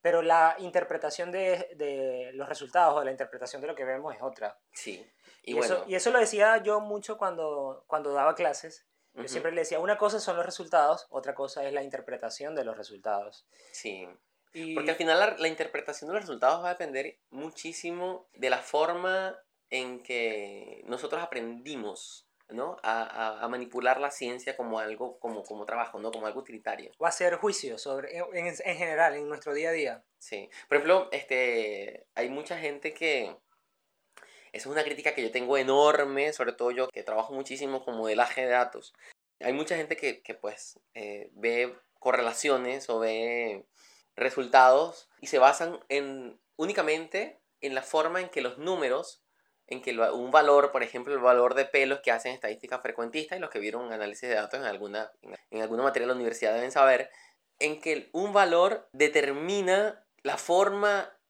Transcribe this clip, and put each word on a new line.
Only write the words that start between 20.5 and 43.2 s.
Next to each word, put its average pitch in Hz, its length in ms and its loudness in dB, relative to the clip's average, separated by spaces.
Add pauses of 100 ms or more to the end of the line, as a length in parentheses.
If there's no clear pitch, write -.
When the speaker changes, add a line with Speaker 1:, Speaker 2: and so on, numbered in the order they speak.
Speaker 2:
nosotros 139 360 -6
aprendimos, 120 1080 -10 (180)
¿no? 135 340 -8
A, 113 220 -2
a, 110 400 -6
a 117 60 -4
manipular 123 500 0
la 143 120 -2
ciencia 127 440 -8
como 113 240 -4
algo, 110 400 -8
como, 110 240 -8
como 107 220 -10
trabajo, 117 340 -6
¿no? 110 100 -6
Como 113 180 -8
algo 107 120 -6
utilitario. 110 600 -10
Speaker 1:
O 160 60 -2
hacer 175 300 2
juicios 170 460 -4
sobre, 139 360 -6
en, 175 160 -6
en, 175 140 -4 (160)
en 170 140 -2
general, 160 380 4
en 147 120 -6
nuestro 147 260 -6
día 156 160 0
a 165 40 0
día. 139 300 -4 (160)
Speaker 2:
Sí. 98 300 -12 (200)
Por 147 80 4
ejemplo, 180 340 4
este, 117 1040 -2
hay 123 140 -2
mucha 151 280 -8
gente 151 360 -6
que, 131 420 0 (1160)
eso - 160 -10
es 143 40 -8
una 151 120 0
crítica 147 280 -2
que 135 100 -4
yo 113 80 -2
tengo 127 260 0
enorme, 143 720 4
sobre 123 220 -2
todo 120 180 0
yo 127 160 -2
que 107 160 -12
trabajo 110 300 -2
muchísimo 135 500 -6
con 117 140 -6
modelaje 113 460 2
de 127 80 0
datos. 123 420 0 (480)
Hay 123 100 0
mucha 151 240 -2
gente 156 220 -4
que, - 240 -4
que 113 120 -12
pues, - 460 -12 (140)
eh, 104 400 -12
ve 117 440 0 (220)
correlaciones 127 920 0
o 113 100 0
ve 113 680 -2 (500)